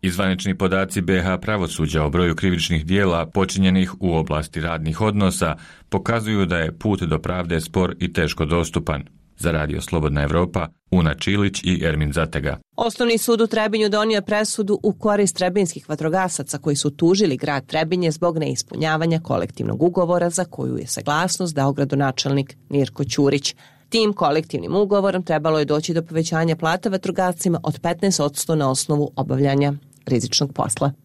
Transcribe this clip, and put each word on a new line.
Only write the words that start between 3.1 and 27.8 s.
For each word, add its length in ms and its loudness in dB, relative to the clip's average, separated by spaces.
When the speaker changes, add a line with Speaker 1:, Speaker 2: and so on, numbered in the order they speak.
Speaker 1:
počinjenih 760 2
u 160 0
oblasti 460 -2
radnih 400 -4
odnosa 540 2
pokazuju 560 0
da 120 0
je 220 -2
put 240 0
do 160 0
pravde 420 -2
spor 380 0
i 140 -4
teško 320 0
dostupan. 580 -2
Za 120 0
Radio 300 -2
Slobodna 420 0
Evropa, 440 0
Una 220 4
Čilić 500 0
i 220 0
Ermin 280 0
Zatega. 440 -2
Speaker 2:
Osnovni 420 0
sud 240 2
u 60 4
Trebinju 420 0
donio 260 2
je 60 0
presudu 640 0
u 100 2
korist 420 2
trebinskih 540 0
vatrogasaca 680 -2
koji 180 0
su 140 0
tužili 480 4
grad 280 -2
Trebinje 460 0
zbog 260 0
neispunjavanja 840 0
kolektivnog 640 -2
ugovora 460 2
za 160 -2
koju 320 -6
je 100 -8
saglasnost 680 -2
dao 180 2
gradonačelnik 840 -2
Mirko 340 0
Ćurić. 520 0
Tim 240 2
kolektivnim 600 0
ugovorom 480 2
trebalo 360 2
je 60 2
doći 280 0
do 100 0
povećanja 520 0
plata 340 0
vatrogascima 760 0
od 160 -2
petnaest 400 0